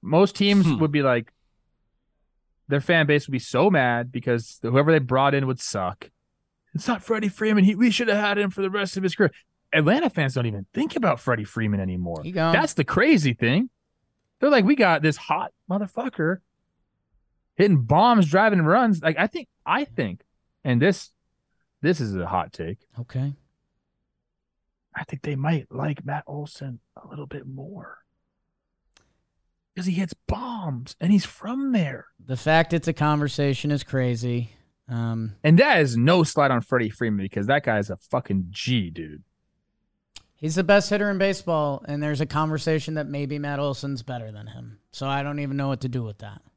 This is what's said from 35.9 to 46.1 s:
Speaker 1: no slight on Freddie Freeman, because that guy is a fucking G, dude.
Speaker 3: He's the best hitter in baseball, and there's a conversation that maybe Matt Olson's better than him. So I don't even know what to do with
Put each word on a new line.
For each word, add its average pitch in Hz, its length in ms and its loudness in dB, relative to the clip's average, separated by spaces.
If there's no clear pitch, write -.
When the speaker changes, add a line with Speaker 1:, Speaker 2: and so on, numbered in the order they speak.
Speaker 1:
no 156 280 4
slight 143 260 2
on 120 100 0
Freddie 113 300 0
Freeman, 107 340 -2
because 101 220 -4
that 143 160 2
guy 110 160 0
is 101 100 -2
a 95 80 -10
fucking 98 540 -4
G, 101 400 -2
dude. 78 320 -14
Speaker 3:
He's 156 220 -6
the 190 80 2
best 202 260 4
hitter 208 200 0
in 196 80 -2
baseball, 165 680 -2
and 147 160 -6
there's 151 180 -2
a 156 60 -2
conversation 156 680 -2
that 151 120 -6
maybe 143 320 -6
Matt 143 220 -6
Olson's 139 420 -6
better 113 300 -10
than 104 160 -16
him. 113 320 -18
So - 160 -8
I 139 160 -2
don't 147 160 -6
even 139 180 -4
know 139 120 -2
what 135 140 -4
to 131 60 -6
do 123 140 -4
with 107 160 -10